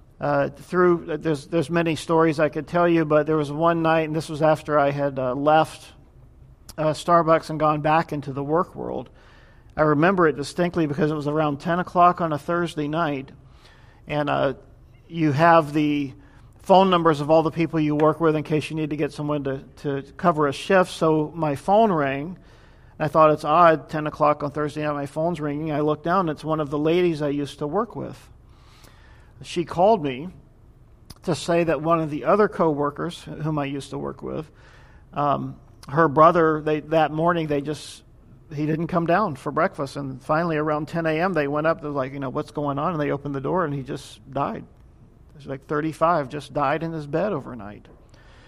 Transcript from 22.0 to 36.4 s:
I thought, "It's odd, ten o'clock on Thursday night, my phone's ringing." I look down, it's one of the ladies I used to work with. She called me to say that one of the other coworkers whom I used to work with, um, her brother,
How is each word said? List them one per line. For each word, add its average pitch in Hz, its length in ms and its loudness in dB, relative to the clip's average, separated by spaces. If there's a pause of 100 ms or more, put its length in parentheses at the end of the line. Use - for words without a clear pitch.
I 156 100 -2
thought, 156 240 6
"It's 151 120 0
odd, 160 440 6
ten 151 200 -6
o'clock 147 340 0
on 147 80 -4
Thursday 151 320 -6
night, 151 120 -2
my 143 120 -6
phone's 160 340 -4
ringing." 151 320 -4
I 143 100 0
look 151 200 0
down, 175 260 0
it's 147 160 -6
one 156 160 -2
of 143 120 -4
the 147 80 -2
ladies 165 420 2
I 147 80 -2
used 143 300 -6
to 147 80 -4
work 185 280 -4
with. 123 220 -12 (1300)
She 170 200 -4
called 185 400 2
me 139 260 -6 (920)
to 160 120 -2
say 170 300 0
that 156 180 -2
one 165 160 2
of 156 100 -4
the 143 160 -6
other 202 220 4
coworkers 151 760 -2
whom 151 360 -6
I 139 60 -4
used 139 260 -10
to 139 60 -10
work 139 260 -10
with, 135 260 -8 (640)
um, 139 460 -4 (280)
her 156 200 2
brother, 156 540 6